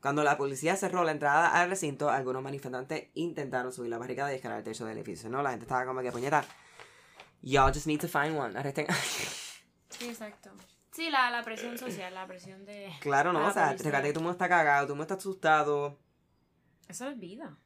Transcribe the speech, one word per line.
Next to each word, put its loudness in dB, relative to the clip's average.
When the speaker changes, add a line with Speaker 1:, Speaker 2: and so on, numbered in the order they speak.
Speaker 1:
Cuando 0
la 6
policía 0
cerró 0
la 2
entrada 4
al 4
recinto, 0
algunos 0
manifestantes -6
intentaron -4
subir -8
la -4
barricada -4
y -6
escalar -6
el -8
techo -8
del -8
edificio. -10
No, -2
la 0
gente -8
estaba 0
como -4
que, -2
"Puñeta, 2
y'all 6
just -2
need 2
to -2
find 0
one. -4
Arresten." -2
<laughs> -4
Speaker 2:
Sí, -12
exacto. -16
Sí, -6
la, 2
la -2
presión -8
social, -8
la -10
presión -16
de -14
Speaker 1:
Claro, 4
no, 2
Speaker 2:
la 4
Speaker 1:
o 2
sea, 4
Speaker 2:
policía. -2
Speaker 1:
recuerda 2
que 0
todo 0
el -2
mundo 0
está -2
cagado, 6
todo -6
el -6
mundo -4
está -4
asustado. 2
Speaker 2:
Eso -10
es -10
vida. -14